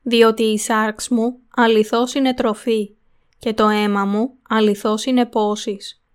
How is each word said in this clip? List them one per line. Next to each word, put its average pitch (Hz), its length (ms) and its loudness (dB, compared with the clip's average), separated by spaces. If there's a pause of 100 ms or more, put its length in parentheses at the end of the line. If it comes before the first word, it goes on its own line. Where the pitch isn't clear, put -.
«Διότι 226 420 4
η 220 140 0
σάρξ 214 520 -4
μου 240 300 -2 (160)
αληθώς 226 580 2
είναι 262 200 0
τροφή 220 640 -4 (440)
και 226 140 -4
το 214 140 2
αίμα 208 380 0
μου 214 240 -2 (200)
αληθώς 214 560 0
είναι 247 200 2
πόσης». 208 800 -6 (120)